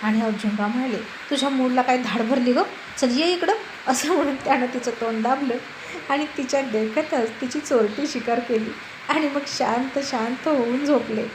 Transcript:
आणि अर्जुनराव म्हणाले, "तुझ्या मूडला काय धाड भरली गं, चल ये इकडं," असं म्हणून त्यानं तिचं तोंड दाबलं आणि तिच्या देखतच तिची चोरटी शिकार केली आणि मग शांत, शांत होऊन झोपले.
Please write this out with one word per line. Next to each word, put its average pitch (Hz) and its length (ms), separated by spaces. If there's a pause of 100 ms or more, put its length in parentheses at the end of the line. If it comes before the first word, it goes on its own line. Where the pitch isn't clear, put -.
आणि 220 180
अर्जुनराव 208 460
म्हणाले, 247 300 (320)
"तुझ्या 277 200
मूडला 254 320
काय 254 160
धाड 226 240
भरली 247 320
गं, 320 100 (340)
चल 247 200
ये 330 160
इकडं," 349 200 (340)
असं 294 280
म्हणून 285 200
त्यानं 262 300
तिचं 247 260
तोंड 226 320
दाबलं 262 300 (560)
आणि 294 160 (120)
तिच्या 269 240
देखतच 226 680 (120)
तिची 262 180
चोरटी 254 480
शिकार 240 320
केली 220 320 (380)
आणि 294 200
मग 277 180
शांत, 262 560
शांत 247 440
होऊन 269 380
झोपले. 226 500